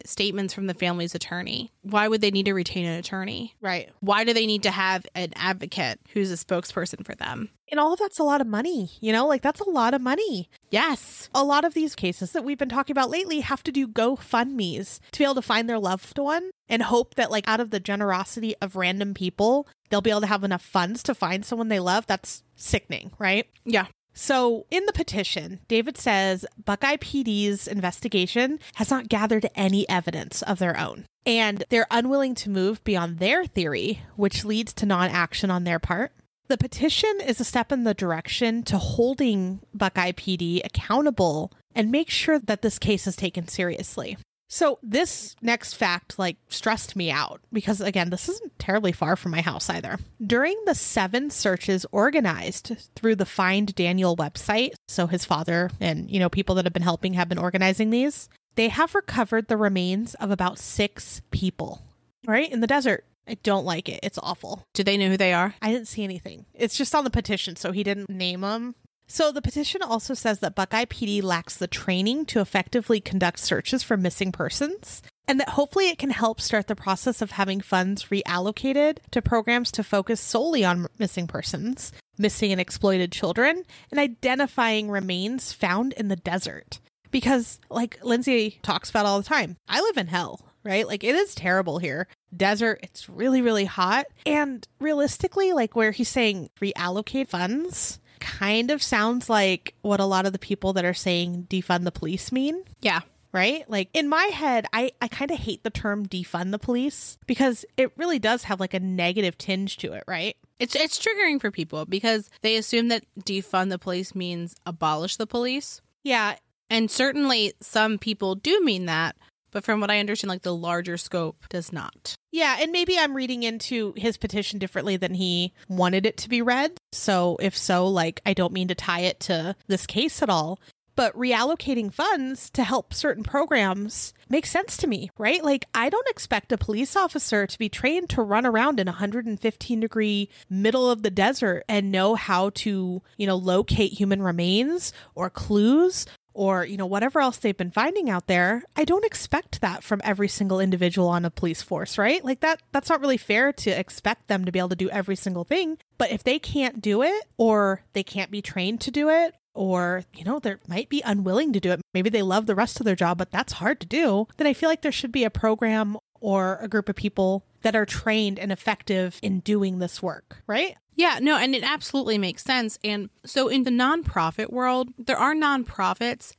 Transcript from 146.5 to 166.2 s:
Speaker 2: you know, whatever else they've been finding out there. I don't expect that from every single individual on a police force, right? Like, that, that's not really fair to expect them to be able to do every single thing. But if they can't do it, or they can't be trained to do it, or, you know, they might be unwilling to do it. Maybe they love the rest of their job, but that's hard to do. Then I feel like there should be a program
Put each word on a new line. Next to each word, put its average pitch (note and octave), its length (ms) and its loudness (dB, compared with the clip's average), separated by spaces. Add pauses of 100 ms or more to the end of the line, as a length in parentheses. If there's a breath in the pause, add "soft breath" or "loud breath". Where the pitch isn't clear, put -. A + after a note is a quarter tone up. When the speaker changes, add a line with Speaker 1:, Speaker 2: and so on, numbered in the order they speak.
Speaker 2:
you G3 140 -6
know, F#3+ 80 -4
whatever G#3 340 2
else B3+ 160 2
they've G3+ 220 -2
been F3+ 140 -4
finding D#4 380 0
out F3+ 180 -2
there. F#3 360 2 (140)
I D4+ 80 2
don't F#4+ 180 4
expect - 560 -2
that F3+ 240 -2
from G3+ 180 -2
every G3+ 280 0
single F#3+ 320 0
individual F3+ 480 2
on F3 160 0
a E3 40 -2
police E3 320 -4
force, - 360 -6
right? C#4 260 2
Like, C4 160 -2
that, D#4+ 220 0 (100)
that's C#4 180 0
not D#4 120 4
really C4+ 160 2
fair B3 340 2
to - 180 -4
expect - 600 -2
them F#3+ 160 0
to F3+ 60 -2
be F#3 60 0
able F3+ 120 0
to F3+ 80 -4
do F#3 140 -2
every G3 260 -2
single F3+ 260 -6
thing. D#4+ 340 0 (200)
But A#3 120 2
if A3 140 -4
they C#4 160 -2
can't B3+ 400 -2
do G#3 240 2
it, G4+ 220 0 (100)
or G#3 560 2
they G3 120 -2
can't F#3+ 280 -6
be G#3 100 -6
trained G3 380 -4
to C4 120 -4
do D4 180 2
it, E4 260 4 (180)
or, F3+ 520 0 (100)
you - 80 -18
know, B3 160 -2
they G3+ 160 -4 (140)
might F#3+ 180 -4
be C#4+ 160 0
unwilling G3+ 480 2
to G#3 80 2
do F3+ 120 2
it. E3+ 100 0 (120)
Maybe F#3 160 2
they G#3 120 2
love G3 240 2
the G#3+ 100 2
rest A3+ 240 0
of A#3+ 60 -6
their G3 100 4
job, F3 220 2
but F3+ 140 -4
that's G#3 200 -2
hard A3 300 0
to - 40 -8
do. A3+ 520 2
Then D4 100 4
I C#4 60 4
feel D#4+ 160 2
like D#4+ 140 0
there D4+ 100 0
should B3 180 -4
be B3 140 2
a G#3+ 40 2
program A3 680 0 (240)